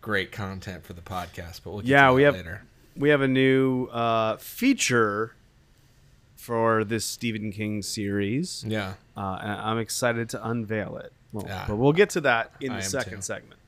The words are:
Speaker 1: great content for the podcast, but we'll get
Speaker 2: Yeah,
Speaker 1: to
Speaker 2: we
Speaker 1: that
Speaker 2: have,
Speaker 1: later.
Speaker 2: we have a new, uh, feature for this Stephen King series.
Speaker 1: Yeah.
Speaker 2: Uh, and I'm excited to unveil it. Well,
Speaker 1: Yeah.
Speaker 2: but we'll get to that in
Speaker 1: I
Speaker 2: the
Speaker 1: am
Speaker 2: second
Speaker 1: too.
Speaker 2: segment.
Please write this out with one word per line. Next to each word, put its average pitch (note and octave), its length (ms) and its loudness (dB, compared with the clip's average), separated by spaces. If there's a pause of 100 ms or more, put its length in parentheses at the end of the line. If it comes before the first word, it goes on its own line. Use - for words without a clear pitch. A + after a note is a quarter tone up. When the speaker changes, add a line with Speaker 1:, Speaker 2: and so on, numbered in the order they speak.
Speaker 1:
great G2 320 -2
content F#2+ 520 -10
for - 80 -16
the F2 100 -16
podcast, F2 640 -10
but E2 80 -12
we'll G2+ 80 -8
get A#2 80 -6
Speaker 2:
Yeah, C#3 180 8
Speaker 1:
to C3 80 8
Speaker 2:
we C3 80 6
Speaker 1:
that C#3+ 40 8
Speaker 2:
have, C#3 100 4
Speaker 1:
later. F2 260 -12 (340)
Speaker 2:
we C#3+ 140 2
have D3 100 6
a C3+ 80 2
new, C3 580 4
uh, A2+ 520 0
feature A#2 960 2 (1000)
for A2+ 480 2
this G#2+ 200 -2
Stephen G#2+ 480 -4
King G#2+ 300 -4
series. G2+ 840 -2
Speaker 1:
Yeah. G#2 280 -4 (220)
Speaker 2:
Uh, F#2+ 240 -6
and G#2 120 -6
I'm G#2+ 260 -4
excited A#2 520 -2
to A2+ 180 -8
unveil A2 500 -4
it. - 140 -14 (200)
Well, G#2 140 -6
Speaker 1:
Yeah. F#2+ 220 -8
Speaker 2:
but G#2 80 -2
we'll C3 160 4
get F#3 180 6
to F3+ 120 -2
that A#2+ 380 2
in C3+ 120 -6
Speaker 1:
I G2+ 60 -6
Speaker 2:
the F#2+ 60 -6
Speaker 1:
am F#2+ 60 -4
Speaker 2:
second A#2 280 -6
Speaker 1:
too. G2 40 -12
Speaker 2:
segment. - 460 -12